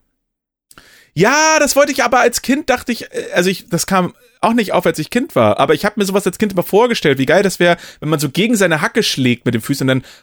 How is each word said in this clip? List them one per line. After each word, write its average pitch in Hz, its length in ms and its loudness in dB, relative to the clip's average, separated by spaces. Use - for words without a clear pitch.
Ja, 302 460 2
das 294 180 2
wollte 285 160 2
ich 254 120 -2
aber 240 160 2
als 240 200 0
Kind, 277 300 -2
dachte 247 220 -2
ich, - 200 -8
äh, - 220 -8
also 180 160 2
ich, - 180 -6
das - 180 -4
kam 185 280 -2
auch 220 120 0
nicht 226 200 0
auf, 180 140 0
als 160 140 -2
ich 147 100 -8
Kind - 240 -4
war, 107 240 2
aber 151 160 2
ich 151 100 -6
hab 208 120 -2
mir 208 80 0
sowas 190 200 -2
als 180 140 -4
Kind 208 140 -2
immer 180 100 -2
vorgestellt, 196 560 0
wie 135 80 0
geil 175 160 4
das 196 160 0
wär, 175 180 4
wenn 151 100 -8
man 156 120 0
so 143 80 -2
gegen 220 260 0
seine 170 260 2
Hacke 220 220 -2
schlägt 123 420 0
mit 120 100 0
den 113 60 -2
Füßen, 139 280 -4
dann 131 160 0